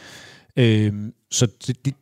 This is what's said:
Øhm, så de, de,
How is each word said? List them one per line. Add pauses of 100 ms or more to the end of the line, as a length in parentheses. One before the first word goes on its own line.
(560)
Øhm, (180)
så (200)
de, (120)
de,